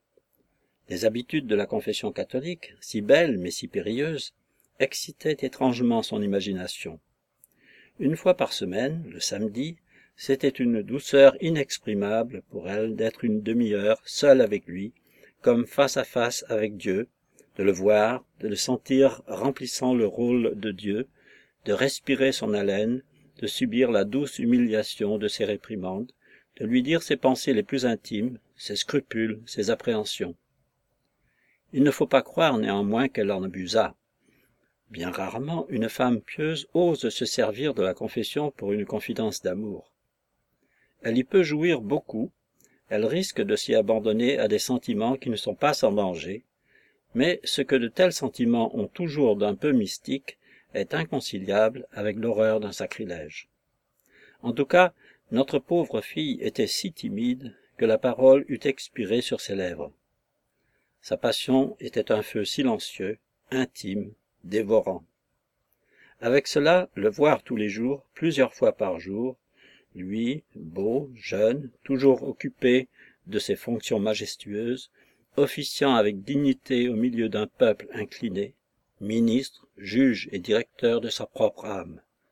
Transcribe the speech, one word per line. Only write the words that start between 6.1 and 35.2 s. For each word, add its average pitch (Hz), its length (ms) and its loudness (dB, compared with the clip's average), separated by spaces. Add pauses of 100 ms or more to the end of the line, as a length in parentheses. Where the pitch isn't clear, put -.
imagination. 95 760 -4 (1000)
Une 156 200 0
fois 185 160 4
par 127 180 -2
semaine, 127 580 -4
le - 120 -16
samedi, 110 560 -4 (400)
c'était 135 320 0
une 117 320 0
douceur 139 600 8
inexprimable 117 1080 -2
pour 87 200 -10
elle 110 280 -2
d'être 113 260 -4
une 107 180 2
demi-heure 107 640 2
seule 135 380 6
avec 104 240 0
lui, 95 260 -8 (480)
comme 120 260 4
face 139 300 0
à 135 80 0
face 120 460 -2
avec 107 260 -2
Dieu, 98 320 -2 (480)
de 98 80 -2
le 98 80 4
voir, 107 540 2 (160)
de 110 80 -4
le 101 80 -4
sentir 131 680 2
remplissant 127 680 -2
le 117 100 2
rôle 117 540 0
de 107 120 -4
Dieu, 104 360 -4 (580)
de 104 80 0
respirer 135 580 0
son 107 220 -2
haleine, 104 500 0 (360)
de 113 80 -4
subir 120 440 0
la 101 140 2
douce 135 340 -4
humiliation 110 800 2
de 104 100 -2
ses - 160 -6
réprimandes, 101 680 -6 (480)
de 113 40 -4
lui 123 160 2
dire 160 220 0
ses 143 140 0
pensées 131 340 0
les 107 120 2
plus 127 220 -2
intimes, 113 540 -4 (160)
ses - 220 -10
scrupules, 113 680 -4
ses 104 240 -4
appréhensions. 107 640 -4 (1400)
Il 139 100 4
ne 143 80 6
faut 139 160 0
pas 131 140 4
croire 151 360 0
néanmoins 107 520 0
qu'elle 104 220 0
en 95 120 -4
abusât. 95 520 -2 (960)
Bien - 200 -8
rarement 139 560 -6